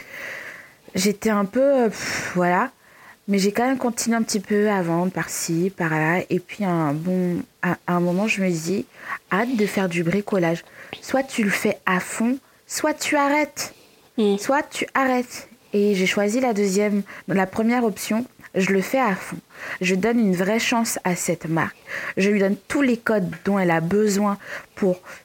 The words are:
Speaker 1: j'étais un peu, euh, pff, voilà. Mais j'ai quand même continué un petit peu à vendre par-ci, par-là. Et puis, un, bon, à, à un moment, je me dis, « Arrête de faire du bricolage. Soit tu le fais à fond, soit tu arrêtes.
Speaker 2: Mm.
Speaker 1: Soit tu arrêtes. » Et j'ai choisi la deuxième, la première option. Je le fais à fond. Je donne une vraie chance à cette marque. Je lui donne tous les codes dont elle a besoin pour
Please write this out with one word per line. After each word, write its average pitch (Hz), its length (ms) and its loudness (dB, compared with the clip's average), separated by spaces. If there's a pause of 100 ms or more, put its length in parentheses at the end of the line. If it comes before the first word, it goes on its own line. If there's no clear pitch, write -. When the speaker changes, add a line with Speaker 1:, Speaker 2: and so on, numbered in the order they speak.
(960)
Speaker 1:
j'étais 196 360 0
un 202 140 2
peu, 196 160 0
euh, 269 280 4
pff, - 460 -6
voilà. 180 360 2 (580)
Mais 202 100 2
j'ai 196 140 2
quand 233 120 0
même 262 140 2
continué 233 380 -2
un 226 60 2
petit 214 180 -2
peu 208 280 2
à 196 140 2
vendre 170 300 0
par-ci, - 640 -2
par-là. 160 540 0
Et 185 120 0
puis, - 240 -8
un, 165 280 0
bon, 180 480 -2 (220)
à, 175 140 0 (100)
à 180 60 0
un 175 80 2
moment, 180 260 0
je 202 160 -2
me 185 80 2
dis, « 170 340 -2 (460)
Arrête 220 260 2
de 208 100 4
faire 190 220 0
du 170 140 0
bricolage. 170 640 0 (360)
Soit - 220 -2
tu 262 220 -2
le 202 60 2
fais - 360 -2
à 185 140 2
fond, 240 380 -2 (280)
soit - 280 -2
tu 302 220 -2
arrêtes. 294 580 0 (440)
Speaker 2:
Mm. 202 200 2
Speaker 1:
Soit 277 240 2
tu - 320 -6
arrêtes. » 254 540 -2 (240)
Et 208 220 2
j'ai 185 120 2
choisi 208 340 0
la 254 120 2
deuxième, 202 500 0 (260)
la 190 180 2
première 233 380 0
option. 220 400 -2 (300)
Je 190 180 0
le 196 80 4
fais 262 200 0
à 214 140 2
fond. - 240 -8 (420)
Je 185 140 2
donne 226 240 2
une 202 160 4
vraie 190 240 0
chance 233 460 0
à 180 100 0
cette 170 320 -4
marque. 165 300 -2 (400)
Je 190 120 2
lui 208 120 2
donne 196 160 2 (120)
tous 294 140 0
les 247 140 4
codes 208 340 0 (140)
dont 202 140 2
elle 180 120 2
a 165 100 2
besoin 202 580 2 (360)
pour 180 260 0 (240)